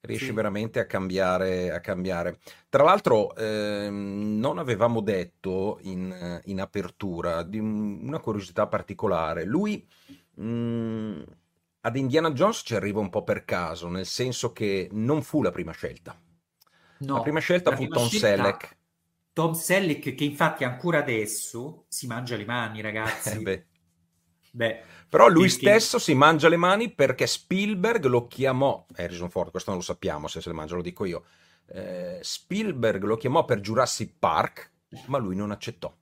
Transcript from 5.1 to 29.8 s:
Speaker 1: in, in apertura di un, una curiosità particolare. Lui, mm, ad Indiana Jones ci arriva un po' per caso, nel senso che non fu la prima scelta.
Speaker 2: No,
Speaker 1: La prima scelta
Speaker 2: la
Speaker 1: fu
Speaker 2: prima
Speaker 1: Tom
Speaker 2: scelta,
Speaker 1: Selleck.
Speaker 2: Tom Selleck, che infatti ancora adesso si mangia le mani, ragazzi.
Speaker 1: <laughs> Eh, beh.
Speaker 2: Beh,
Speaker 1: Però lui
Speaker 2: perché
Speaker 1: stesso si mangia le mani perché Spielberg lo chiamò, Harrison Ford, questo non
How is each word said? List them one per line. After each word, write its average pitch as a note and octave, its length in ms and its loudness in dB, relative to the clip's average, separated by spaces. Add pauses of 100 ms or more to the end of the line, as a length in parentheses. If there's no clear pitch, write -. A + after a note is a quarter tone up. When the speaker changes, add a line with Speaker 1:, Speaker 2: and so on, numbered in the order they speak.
Speaker 1:
in, F2+ 640 -8
in F#2+ 140 -6
apertura F2 840 -4
di G2+ 160 -6
un, G#2+ 420 -4
una C#3 160 -6
curiosità G#2 480 -2
particolare. E2+ 760 -2
Lui, F#3+ 420 -2 (540)
mm, A2+ 840 -4 (600)
ad A#2 140 -2
Indiana D3 360 2
Jones F#3+ 320 2
ci A#2 100 -6
arriva G2+ 240 -2
un G2 120 -2
po' G#2 120 -2
per G2 220 -2
caso, E2+ 440 -4
nel F2+ 180 -6
senso B2 460 -4
che G2 400 -2
non B2 300 0
fu D3+ 180 0
la F#2 120 2
prima E2 200 -6
scelta. - 480 -12 (760)
Speaker 2:
No, C#3 160 -4
Speaker 1:
La B2 60 2
prima D3+ 200 0
scelta F3+ 300 2
Speaker 2:
la C3 60 0
Speaker 1:
fu C3 100 -2
Speaker 2:
prima - 120 -2
Speaker 1:
Tom A#2+ 100 4
Speaker 2:
scelta, G#2+ 200 2
Speaker 1:
Selleck. G2 480 2 (560)
Speaker 2:
Tom D#3+ 200 2
Selleck, E3 600 0
che D3 100 -2
infatti D3 400 0
ancora D3+ 340 0
adesso A#2+ 920 -4
si - 180 -8
mangia A#2+ 300 -6
le G#2 80 -6
mani, A2 360 -4
ragazzi. G#2+ 580 -4
Speaker 1:
<laughs> G#2+ 40 -6
Eh, - 0 -
beh. F#2+ 240 -4 (840)
Speaker 2:
Beh, A#2 320 -2 (260)
Speaker 1:
Però A#2 200 10
lui F3+ 200 8
Speaker 2:
perché - 20 6
Speaker 1:
stesso A3 480 4
si D#3+ 160 2
mangia D3+ 340 8
le E3+ 80 6
mani F#3+ 360 2
perché C3 340 2
Spielberg G3+ 800 -2
lo B2 200 4
chiamò, C3 600 0 (100)
Harrison F2 340 -6
Ford, E2+ 200 -2
questo F#2 200 -6
non F#2+ 100 -2